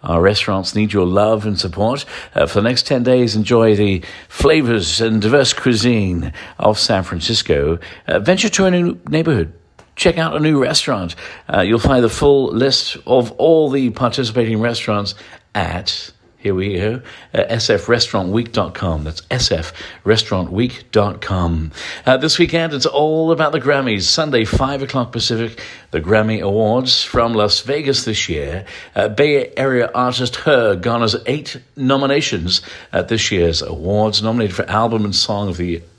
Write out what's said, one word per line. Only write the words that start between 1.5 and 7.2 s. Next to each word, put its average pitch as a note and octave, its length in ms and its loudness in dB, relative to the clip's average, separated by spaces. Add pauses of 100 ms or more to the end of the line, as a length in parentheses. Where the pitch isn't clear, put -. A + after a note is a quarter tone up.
support. G#2 460 -2 (280)
Uh, D2+ 120 2
for G2+ 160 -2
the A2+ 80 0
next B2+ 160 -2
ten C3 160 0
days, B2 340 2
enjoy A2 400 4
the G2 260 0 (280)
flavors A#2+ 720 2
and A2 180 2
diverse B2 320 4
cuisine G2+ 800 0 (260)
of G#2+ 200 2
San F#2+ 240 2
Francisco. E2 760 0 (300)